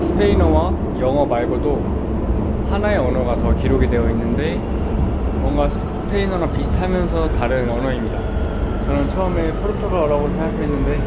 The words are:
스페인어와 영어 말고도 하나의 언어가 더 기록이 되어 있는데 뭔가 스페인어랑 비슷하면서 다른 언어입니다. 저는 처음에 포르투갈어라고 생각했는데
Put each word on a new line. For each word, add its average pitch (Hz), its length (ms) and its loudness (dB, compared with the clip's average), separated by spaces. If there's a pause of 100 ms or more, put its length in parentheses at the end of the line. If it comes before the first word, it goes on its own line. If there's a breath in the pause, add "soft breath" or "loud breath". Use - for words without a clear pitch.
스페인어와 180 680 4 (260)
영어 135 240 2
말고도 123 560 0 (880)
하나의 202 280 2
언어가 127 400 0
더 117 160 2
기록이 127 340 2
되어 117 220 2
있는데 117 460 0 (840)
뭔가 143 280 2
스페인어랑 190 840 -2
비슷하면서 175 840 0
다른 123 360 0
언어입니다. 120 480 -2 (680)
저는 143 240 0
처음에 175 420 0
포르투갈어라고 170 760 0
생각했는데 147 800 0